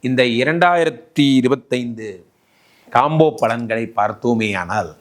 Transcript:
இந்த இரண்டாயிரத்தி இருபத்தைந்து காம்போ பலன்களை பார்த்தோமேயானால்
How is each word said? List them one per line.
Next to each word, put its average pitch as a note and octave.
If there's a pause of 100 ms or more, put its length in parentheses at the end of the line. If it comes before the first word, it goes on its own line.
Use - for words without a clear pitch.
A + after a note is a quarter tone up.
இந்த B2+ (180)
இரண்டாயிரத்தி D#3+ (140)
இருபத்தைந்து B2 (880)
காம்போ D#3 (140)
பலன்களை A2+ (160)
பார்த்தோமேயானால் G#2 (120)